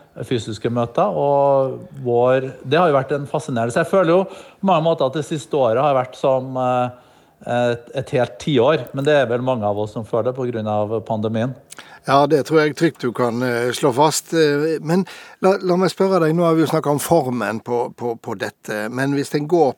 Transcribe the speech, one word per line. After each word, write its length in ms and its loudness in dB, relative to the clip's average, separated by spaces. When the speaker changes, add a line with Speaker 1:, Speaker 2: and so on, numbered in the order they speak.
Speaker 1:
fysiske 500 -4
møter, 400 0
og 800 0
vår, 480 2
det 100 2
har 120 4
jo 80 4
vært 140 -2
en 140 -4
fascinerende, 460 -4
så 80 0
jeg 60 0
føler 220 2
jo 180 4
på 380 -16
mange 200 2
måter 220 0
at 80 -2
det 100 -4
siste 320 -8
året 240 2
har 140 2
vært 200 -2
som, 440 -2
eh, 320 0
et, 480 -2
et 160 -6
helt 280 -2
tiår, 540 2
men 120 -4
det 100 4
er 120 4
vel 140 0
mange 240 -2
av 140 0
oss 140 -4
som 120 -8
føler 200 -2
det 120 -4
på 160 -4
grunn 160 -4
av 380 -2
pandemien. 480 -2
Speaker 2:
Ja, 220 4
det 200 2
tror 120 2
jeg 180 0
trygt 220 0
du 140 -2
kan, 300 -2
eh, 280 -2
slå 240 0
fast. 400 0
Eh, 480 2
men 240 0
la, 220 2
la 140 0
meg 120 2
spørre 320 0
deg, 140 2
nå 80 0
har 120 4
vi 100 4
jo 20 0
snakket 240 0
om 80 2
formen 640 0
på, 320 -4
på, 260 -6
på 160 -10
dette, 540 -8
men 220 -2
hvis 180 -2
den 160 -2
går 320 2